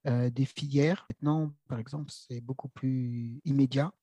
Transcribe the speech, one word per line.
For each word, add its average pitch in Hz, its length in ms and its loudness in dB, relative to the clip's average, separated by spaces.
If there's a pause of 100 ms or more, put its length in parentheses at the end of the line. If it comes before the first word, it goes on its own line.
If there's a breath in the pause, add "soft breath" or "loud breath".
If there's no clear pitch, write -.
euh, 123 220 2
des 120 140 0
filières. 143 680 2
Maintenant, 151 420 0 (160)
par 127 100 -4
exemple, 139 320 -8
c'est - 300 -12
beaucoup 120 260 -10
plus 120 800 -4
immédiat. 139 580 2